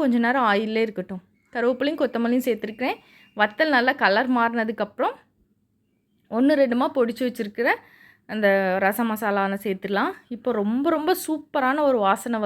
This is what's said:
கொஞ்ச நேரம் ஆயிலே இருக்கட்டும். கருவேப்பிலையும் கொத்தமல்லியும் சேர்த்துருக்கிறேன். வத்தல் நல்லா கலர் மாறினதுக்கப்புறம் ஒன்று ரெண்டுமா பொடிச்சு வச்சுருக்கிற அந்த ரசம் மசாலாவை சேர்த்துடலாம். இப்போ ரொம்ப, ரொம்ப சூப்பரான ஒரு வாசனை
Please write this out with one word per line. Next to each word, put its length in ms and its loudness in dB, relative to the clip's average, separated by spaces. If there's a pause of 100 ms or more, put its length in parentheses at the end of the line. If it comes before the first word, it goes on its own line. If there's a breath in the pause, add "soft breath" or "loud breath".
கொஞ்ச 140 2 (100)
நேரம் 260 2
ஆயிலே 340 0
இருக்கட்டும். 360 -10 (320)
கருவேப்பிலையும் 480 -2
கொத்தமல்லியும் 460 0
சேர்த்துருக்கிறேன். 500 -4 (440 soft breath)
வத்தல் 340 2
நல்லா 260 2
கலர் 360 2
மாறினதுக்கப்புறம் 760 -2 (1200)
ஒன்று 240 4
ரெண்டுமா 340 2
பொடிச்சு 320 0
வச்சுருக்கிற 420 -4 (640 soft breath)
அந்த 140 0 (380)
ரசம் 260 0
மசாலாவை 540 0
சேர்த்துடலாம். 500 -2 (200)
இப்போ 260 -4
ரொம்ப, 340 -2
ரொம்ப 160 0 (140)
சூப்பரான 640 -2
ஒரு 180 2
வாசனை 400 0